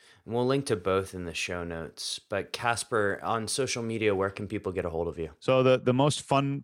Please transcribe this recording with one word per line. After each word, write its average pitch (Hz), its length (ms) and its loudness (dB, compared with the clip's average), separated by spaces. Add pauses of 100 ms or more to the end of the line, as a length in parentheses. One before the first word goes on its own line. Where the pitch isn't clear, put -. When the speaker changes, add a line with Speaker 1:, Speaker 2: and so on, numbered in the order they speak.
(260)
Speaker 1:
And 110 100 -4
we'll 123 100 2
link 139 220 0
to 117 80 0
both 95 400 0
in 90 100 -8
the 82 80 -8
show 87 300 -6
notes. 82 560 -8 (100)
But 98 240 -4
Casper, 110 680 0
on 107 240 -2
social 127 340 -2
media, 110 320 2
where 98 160 2
can 101 180 -8
people 98 240 -4
get 87 140 -2
a 85 40 -2
hold 82 180 -2
of 82 100 -6
you? 80 220 -4
Speaker 2:
So 131 240 4
the, 127 160 6
the 123 140 4
most 139 280 2
fun 139 420 0